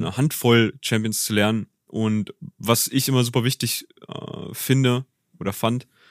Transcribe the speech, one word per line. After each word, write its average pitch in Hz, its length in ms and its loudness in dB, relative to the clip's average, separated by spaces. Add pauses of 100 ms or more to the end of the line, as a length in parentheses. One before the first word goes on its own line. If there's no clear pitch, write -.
eine 90 120 -6
Handvoll 117 640 4
Champions 110 440 -2
zu - 100 -4
lernen. 104 320 2 (200)
Und 107 460 -2 (260)
was - 300 2
ich 131 200 0
immer 127 160 2
super 120 200 0
wichtig, - 420 -4 (220)
äh, - 460 -12
finde 131 500 2 (340)
oder 98 140 -4
fand, 117 340 -2 (240)